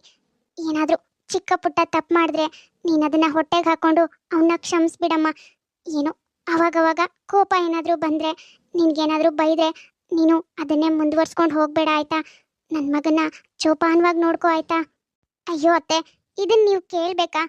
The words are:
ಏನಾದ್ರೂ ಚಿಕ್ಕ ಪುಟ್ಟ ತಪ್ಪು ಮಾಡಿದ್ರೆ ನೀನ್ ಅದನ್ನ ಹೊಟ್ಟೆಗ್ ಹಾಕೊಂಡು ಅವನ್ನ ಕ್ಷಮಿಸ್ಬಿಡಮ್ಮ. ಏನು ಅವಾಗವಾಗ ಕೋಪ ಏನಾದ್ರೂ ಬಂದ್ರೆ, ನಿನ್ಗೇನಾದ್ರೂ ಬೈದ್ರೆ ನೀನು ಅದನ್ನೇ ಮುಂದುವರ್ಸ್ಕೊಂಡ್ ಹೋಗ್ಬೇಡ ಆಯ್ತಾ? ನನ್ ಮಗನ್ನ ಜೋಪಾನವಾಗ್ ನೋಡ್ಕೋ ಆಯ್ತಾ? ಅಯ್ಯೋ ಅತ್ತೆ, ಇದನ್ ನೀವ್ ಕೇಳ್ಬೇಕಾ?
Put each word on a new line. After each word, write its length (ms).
ಏನಾದ್ರೂ 280
ಚಿಕ್ಕ 260
ಪುಟ್ಟ 280
ತಪ್ಪು 300
ಮಾಡಿದ್ರೆ 340
ನೀನ್ 180
ಅದನ್ನ 280
ಹೊಟ್ಟೆಗ್ 360
ಹಾಕೊಂಡು 380
ಅವನ್ನ 500
ಕ್ಷಮಿಸ್ಬಿಡಮ್ಮ. 720
ಏನು 120
ಅವಾಗವಾಗ 520
ಕೋಪ 240
ಏನಾದ್ರೂ 300
ಬಂದ್ರೆ, 640
ನಿನ್ಗೇನಾದ್ರೂ 560
ಬೈದ್ರೆ 380
ನೀನು 240
ಅದನ್ನೇ 500
ಮುಂದುವರ್ಸ್ಕೊಂಡ್ 640
ಹೋಗ್ಬೇಡ 400
ಆಯ್ತಾ? 260
ನನ್ 220
ಮಗನ್ನ 260
ಜೋಪಾನವಾಗ್ 580
ನೋಡ್ಕೋ 300
ಆಯ್ತಾ? 320
ಅಯ್ಯೋ 240
ಅತ್ತೆ, 260
ಇದನ್ 280
ನೀವ್ 160
ಕೇಳ್ಬೇಕಾ? 680